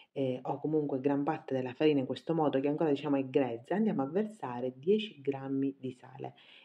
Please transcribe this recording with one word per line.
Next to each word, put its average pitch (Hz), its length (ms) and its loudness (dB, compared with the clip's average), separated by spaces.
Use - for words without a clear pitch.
eh, 127 320 -2
o 143 160 -4
comunque 147 400 0
gran 143 240 2
parte 151 320 -4
della 127 180 -4
farina 151 280 4
in 127 40 -2
questo 160 300 -4
modo, 139 240 2
che 139 80 0
ancora, 151 240 2
diciamo, 139 240 0
è 135 120 0
grezza, 131 460 0
andiamo 185 300 2
a 135 40 -2
versare 131 680 -4
dieci 202 460 0
grammi 135 580 -2
di 131 140 -8
sale. 131 400 -14